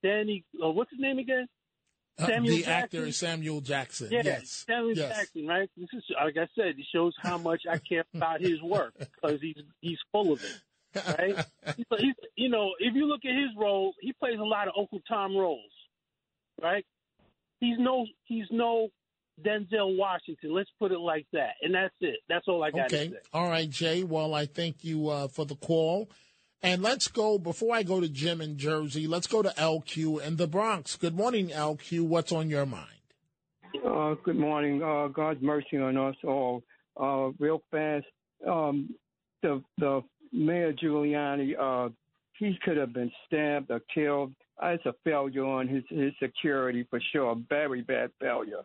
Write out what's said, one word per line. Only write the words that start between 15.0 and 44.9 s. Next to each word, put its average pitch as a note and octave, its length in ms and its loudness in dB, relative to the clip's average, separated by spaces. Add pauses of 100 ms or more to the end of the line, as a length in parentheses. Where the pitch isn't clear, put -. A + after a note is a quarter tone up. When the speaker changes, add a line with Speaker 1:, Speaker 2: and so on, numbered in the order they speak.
Speaker 1:
Tom G3 300 0
roles, D#3+ 340 0 (880)
right? F3+ 240 0 (760)
He's A#3+ 180 2
no, B3+ 260 2 (200)
he's A3+ 260 -4
no A3+ 380 2 (520)
Denzel G3+ 560 0
Washington. F3 560 -2
Let's F#3+ 160 0 (100)
put G3 120 2
it F3 80 0
like D#3 320 -2
that. C3+ 200 0 (100)
And E3 120 0
that's F#3 280 0
it. C#3 260 -2
That's E3+ 220 0
all F3 140 2
I D3+ 80 0
gotta C#3+ 140 0
Speaker 2:
Okay. D3+ 260 0
Speaker 1:
say. G#3 40 -12 (180)
Speaker 2:
All F3 160 0
right, E3 200 0
Jay. E3 340 0
Well, D#3 300 0
I D3+ 120 0
thank E3 380 -6
you, D#3 260 -2
uh, C#3+ 200 -2
for D3+ 160 -4
the C#3+ 100 -8
call. E3 540 0 (520)
And F3+ 200 2
let's A#3 260 2
go, G#3+ 300 2
before F#3+ 380 0
I A3+ 80 2
go F#3 180 2
to E3 80 0
Jim D#3+ 320 -2
in D3+ 160 -6
Jersey, D#3 500 -2
let's E3+ 200 0
go A3 140 4
to F#3+ 160 2
L D#3+ 220 2
Q D#3 400 -2
in D3+ 160 -4
the E3 120 2
Bronx. F#3+ 500 0
Good E3 180 0
morning, G3+ 380 2
L D3+ 240 0
Q. E3+ 260 -2
What's E3 300 2
on D#3+ 160 0
your C#3+ 160 2
mind? G2 200 -6 (1000)
Speaker 3:
Uh, D3+ 300 2 (100)
good E3+ 120 2
morning. D3 460 2
Uh, D3 240 0
God's D3+ 340 -2
mercy D3 360 0
on C3 180 2
us C3+ 200 0 (100)
all. B2+ 380 0 (360)
Uh, C3+ 300 0 (100)
real D3+ 220 2 (100)
fast, D3+ 360 -2 (380)
um, D3+ 480 0 (480)
the, C#3+ 220 0 (140)
the C#3 240 2 (320)
Mayor E3 400 2
Giuliani, D3 840 0
uh, B2+ 320 0 (480)
he G3+ 240 0
could F3 160 2
have C3 160 0
been A#2+ 180 -2 (140)
stabbed D3 460 0
or A#2 80 0 (160)
killed. C#3+ 380 2 (280)
Uh, - 60 0
it's E3+ 180 0
a A#2+ 80 0 (120)